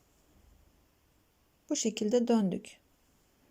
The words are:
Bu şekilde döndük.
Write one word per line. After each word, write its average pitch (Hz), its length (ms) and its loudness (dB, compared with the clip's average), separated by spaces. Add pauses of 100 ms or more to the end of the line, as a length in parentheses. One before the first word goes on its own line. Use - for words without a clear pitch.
(1700)
Bu 294 60 0
şekilde 226 520 0
döndük. 214 520 0 (720)